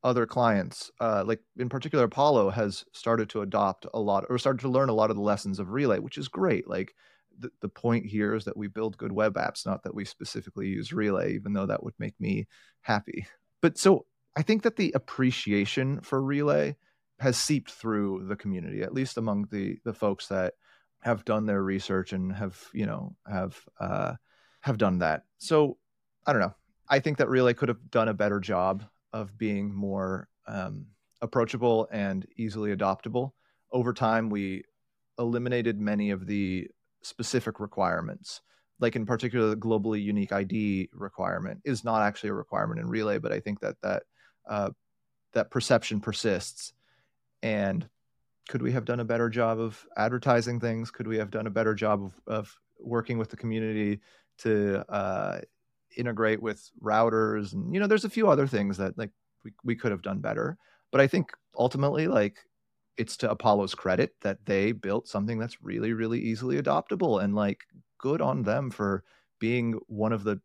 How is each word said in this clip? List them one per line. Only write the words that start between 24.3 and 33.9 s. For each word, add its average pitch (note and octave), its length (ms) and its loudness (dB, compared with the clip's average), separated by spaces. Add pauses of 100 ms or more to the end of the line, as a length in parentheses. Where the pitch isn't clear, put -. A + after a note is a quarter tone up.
have A#2 180 -2
done F#2+ 180 4
that. D#2+ 280 0 (120)
So D3+ 400 2 (480)
I D3 80 4
don't A2+ 80 4
know. F#2 140 -2 (340)
I C#3 100 6
think D3 200 0
that C#3+ 100 4
Relay B2+ 240 6
could B2 160 0
have - 220 -6
done A2+ 160 4
a G#2+ 80 0
better G2+ 240 2
job F#2+ 440 0 (300)
of G#2 240 -8
being G2+ 340 -2
more, G2 560 -4 (200)
um, G2+ 400 -8 (340)
approachable A#2 680 2
and G2 340 -2 (100)
easily G#2+ 400 -4
adoptable. G#2 580 -2 (380)
Over B2 220 0